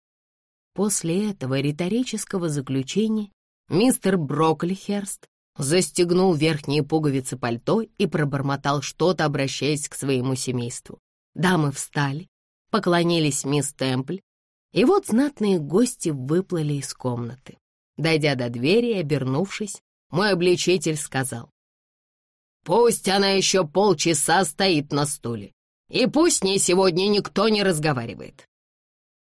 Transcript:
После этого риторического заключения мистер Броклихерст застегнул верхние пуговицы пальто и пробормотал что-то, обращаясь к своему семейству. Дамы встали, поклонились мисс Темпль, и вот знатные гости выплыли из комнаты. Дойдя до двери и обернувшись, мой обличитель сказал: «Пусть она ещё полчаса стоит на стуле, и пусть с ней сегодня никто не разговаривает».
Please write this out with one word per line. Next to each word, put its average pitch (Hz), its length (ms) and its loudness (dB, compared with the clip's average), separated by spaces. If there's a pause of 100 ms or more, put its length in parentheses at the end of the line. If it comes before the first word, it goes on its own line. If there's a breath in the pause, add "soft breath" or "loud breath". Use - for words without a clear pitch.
(720)
После 196 560 -2
этого 135 300 -4
риторического 180 920 -2
заключения 151 800 -2 (400)
мистер 196 480 2
Броклихерст 165 1080 -2 (280)
застегнул 175 800 2
верхние 151 500 0
пуговицы 143 540 -2
пальто 131 440 -2
и - 260 -2
пробормотал 143 760 -2
что-то, 156 440 0
обращаясь 143 640 -2
к - 60 -20
своему 131 420 -2
семейству. 123 640 -6 (360)
Дамы 160 360 2
встали, 143 560 -6 (440)
поклонились 170 760 0
мисс 139 280 -2
Темпль, 131 460 -4 (520)
и 190 140 2
вот 381 200 2
знатные 214 540 0
гости 170 500 0
выплыли 151 640 -2
из 139 200 -6
комнаты. 120 640 -8 (400)
Дойдя 151 360 2
до 123 160 -2
двери 180 460 2
и 190 40 -2
обернувшись, 147 800 -4 (280)
мой 196 220 0
обличитель 175 640 0
сказал: 127 540 -6 (1160)
«Пусть 233 420 2
она 196 220 4
ещё 190 340 2
полчаса 170 840 2
стоит 175 460 0
на 147 140 0
стуле, 117 460 -8 (380)
и 226 180 2
пусть 311 300 4
с - 60 -4
ней 190 140 2
сегодня 190 500 2
никто 202 420 0
не 208 120 2
разговаривает». 151 840 -4 (840)